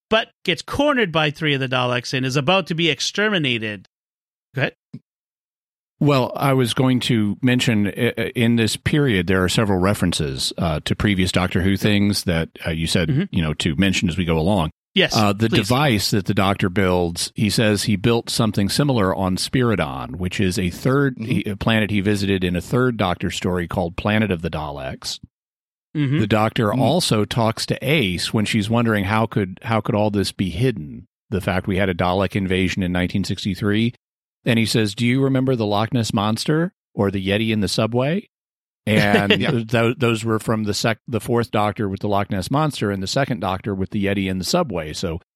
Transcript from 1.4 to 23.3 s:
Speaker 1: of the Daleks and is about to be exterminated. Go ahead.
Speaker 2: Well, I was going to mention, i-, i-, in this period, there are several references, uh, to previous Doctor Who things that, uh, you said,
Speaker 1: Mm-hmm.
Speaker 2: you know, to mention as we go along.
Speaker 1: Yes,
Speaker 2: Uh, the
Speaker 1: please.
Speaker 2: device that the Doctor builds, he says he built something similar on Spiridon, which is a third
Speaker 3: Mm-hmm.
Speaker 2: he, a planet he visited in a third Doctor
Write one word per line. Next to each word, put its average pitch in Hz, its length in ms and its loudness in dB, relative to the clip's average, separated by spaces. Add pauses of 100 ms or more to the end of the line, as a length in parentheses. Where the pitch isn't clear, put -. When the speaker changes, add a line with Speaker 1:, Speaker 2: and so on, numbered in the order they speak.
Speaker 1:
of 135 60 -2
the 135 80 -2
Daleks 123 440 -2
and 131 140 -2
is 131 100 -2
about 175 300 2
to 175 80 -4
be 165 160 2
exterminated. 131 1000 -2 (640)
Go 127 60 -4
ahead. 147 140 -2 (1300)
Speaker 2:
Well, 139 340 4
I 139 180 0
was 123 220 2
going 127 260 2
to 107 420 0
mention, 123 440 2
i-, 113 320 -2
i-, 104 160 -2
in 117 220 4
this 113 200 2
period, 123 520 2
there 95 160 4
are 90 40 2
several 101 300 2
references, 87 800 0
uh, 80 260 0
to - 120 -2
previous 92 340 2
Doctor 90 320 0
Who 95 140 2
things 101 480 0
that, 82 240 0 (180)
uh, 87 40 -4
you 82 160 -2
said, 85 220 0
Speaker 1:
Mm-hmm. 135 140 0 (120)
Speaker 2:
you 85 80 0
know, 78 120 -2
to 78 220 -2
mention 95 320 2
as 78 100 -2
we 92 60 0
go 80 140 0
along. 101 320 0 (240)
Speaker 1:
Yes, 180 220 2
Speaker 2:
Uh, 104 160 4
the 110 160 0
Speaker 1:
please. 117 120 2
Speaker 2:
device 120 500 2
that 104 160 0
the 104 80 0
Doctor 98 340 2
builds, 90 640 0
he 110 140 0
says 107 360 2
he 107 120 0
built 117 320 0
something 104 400 0
similar 117 460 2
on 92 220 0
Spiridon, 85 800 -2
which 90 240 -6
is 92 180 2
a 90 120 0
third 135 460 0
Speaker 3:
Mm-hmm. 110 80 -10
Speaker 2:
he, - 200 -2
a 101 120 -6
planet 110 340 0
he 104 100 0
visited 98 440 0
in 90 120 0
a 87 40 -2
third 123 360 0
Doctor 92 340 -2